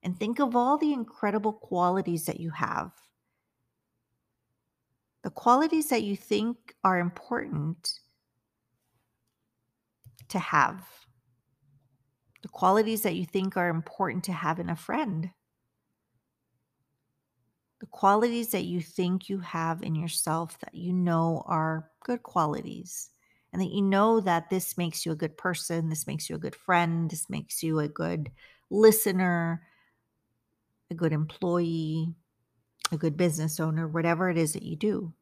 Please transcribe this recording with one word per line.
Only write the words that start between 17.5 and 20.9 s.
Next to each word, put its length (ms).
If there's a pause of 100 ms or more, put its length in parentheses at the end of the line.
The 80
qualities 640
that 120
you 160
think 480
you 120
have 440
in 100
yourself 680
that 140
you 200